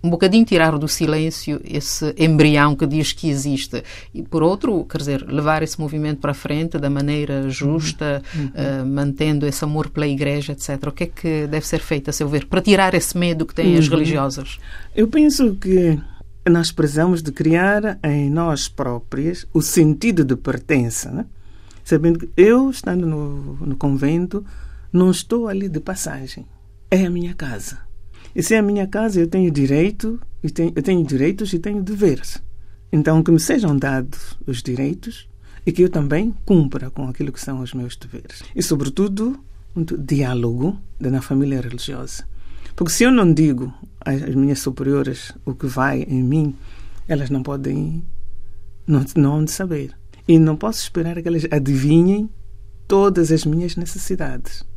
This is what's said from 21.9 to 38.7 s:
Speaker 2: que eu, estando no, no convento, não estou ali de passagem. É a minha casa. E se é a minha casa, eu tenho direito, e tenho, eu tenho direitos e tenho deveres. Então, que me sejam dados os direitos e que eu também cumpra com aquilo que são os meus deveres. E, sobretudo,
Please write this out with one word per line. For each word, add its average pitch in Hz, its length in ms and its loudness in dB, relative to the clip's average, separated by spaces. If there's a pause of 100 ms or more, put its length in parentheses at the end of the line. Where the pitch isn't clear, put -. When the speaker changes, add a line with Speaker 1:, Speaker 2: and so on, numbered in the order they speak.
Speaker 2:
que 165 180 -8
eu, 240 320 6
estando 180 360 -4
no, 143 500 -6
no 143 200 -4
convento, 151 680 0 (480)
não 185 180 6
estou 226 380 -2
ali 196 180 -4
de 156 140 -4
passagem. 139 640 -8 (440)
É 190 160 4
a 175 40 0
minha 175 240 -2
casa. 135 460 -8 (560)
E 170 80 0
se 220 120 4
é 220 40 6
a 214 40 4
minha 202 240 2
casa, 202 320 0
eu 165 80 4
tenho 180 240 4
direito, 139 680 2 (240)
e 156 60 -2
tenho, 170 260 0
eu 156 80 -2
tenho 180 220 2
direitos 151 480 0
e 170 60 0
tenho 208 220 -4
deveres. 196 600 0 (500)
Então, 160 300 4
que 165 100 4
me 160 80 8
sejam 175 380 2
dados 135 680 -2
os 120 180 -6
direitos 139 640 -6 (380)
e 185 60 0
que 175 100 2
eu 185 80 6
também 170 440 2 (120)
cumpra 143 440 4
com 135 200 -6
aquilo 135 220 -6
que - 100 -12
são 135 180 -6
os 127 140 -8
meus 123 240 -8
deveres. - 440 -16 (140)
E, 175 80 0
sobretudo, 196 760 0 (380)